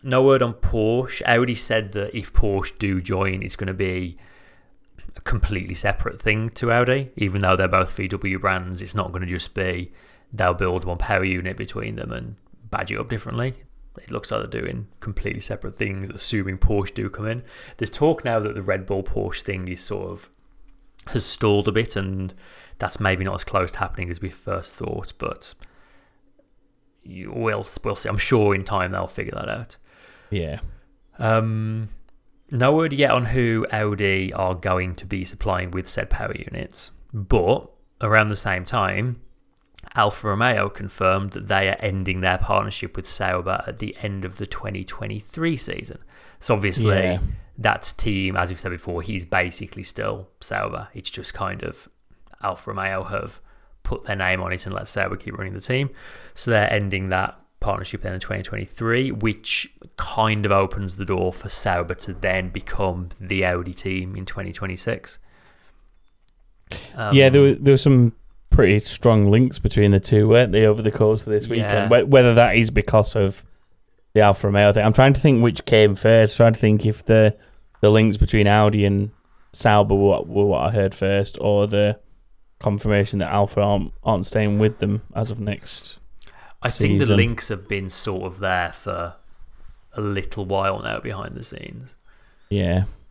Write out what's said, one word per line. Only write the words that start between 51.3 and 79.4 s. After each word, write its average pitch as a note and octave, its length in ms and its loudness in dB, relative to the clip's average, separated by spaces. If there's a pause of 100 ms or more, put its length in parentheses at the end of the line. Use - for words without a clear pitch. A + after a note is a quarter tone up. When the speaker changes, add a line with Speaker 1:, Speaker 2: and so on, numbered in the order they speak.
Speaker 1:
kind G2 300 -8
of - 240 -12 (560)
Alfa G2 280 -8
Romeo F#2+ 340 -4
have - 340 -8 (440)
put - 200 -4
their G2+ 140 -6
name F#2 240 -2
on F2+ 120 -6
it F#2 120 -8
and F#2+ 100 -8
let F#2+ 120 -8
Sauber F#2+ 280 -4
keep - 220 -10
running F#2+ 160 -8
the G2 80 -10
team. C3+ 280 -2 (440)
So - 180 -4
they're G#2+ 200 4
ending G2 380 -2
that F#2 300 -2 (220)
partnership G2 400 -4
then F#2+ 120 -6
in F#2+ 60 -8
twenty G2 240 -8
twenty-three, A2+ 720 -4
which - 600 -4 (220)
kind A2 500 -2
of G2 60 2
opens G2 460 0
the G2 80 -6
door F#2 260 -2
for - 180 -12
Sauber F2+ 460 -2
to - 180 -10
then F#2 360 -2
become F2+ 600 -4 (100)
the F#2+ 260 -2
Audi F2+ 280 -2
team F#2+ 440 -6
in F#2 80 -10
twenty F#2 260 -8
twenty-six. F#2+ 680 -8 (1800)
Um, A2+ 200 -2
Speaker 2:
Yeah, C3+ 140 8
there C#3 120 6
were, C#3 140 6
there C#3 180 4
were C3 40 6
some B2+ 360 6 (360)
pretty G#2 300 6
strong G#2+ 500 4
links B2 300 4
between G#2 320 4
the G2 80 6
two, G#2 280 4
weren't A2+ 240 6
they, A2 140 6
over G#2+ 160 4
the G#2+ 100 0
course G#2+ 300 2
of - 60 -12
this G#2 180 0
Speaker 1:
Yeah. A2+ 60 -10
Speaker 2:
weekend? G#2+ 400 2
Whe-, D3+ 180 6
whether B2+ 260 8
that A2+ 200 6
is A2+ 140 4
because G#2 460 2
of G2+ 280 0 (680)
the G#2+ 80 6
Alfa G#2 260 6
Romeo G2+ 260 6
thing. G#2+ 120 4
I'm A2 80 6
trying C3+ 200 8
to B2+ 60 2
think B2+ 240 6
which A#2+ 220 2
came G#2+ 300 6
first, A2 420 6
trying A#2 160 8
to A2+ 60 -4
think G#2+ 260 4
if A2 200 -2
the, A2 300 6 (460)
the G#2 100 8
links A2 260 6
between G#2+ 300 4
Audi G#2 380 6
and G2+ 260 2 (420)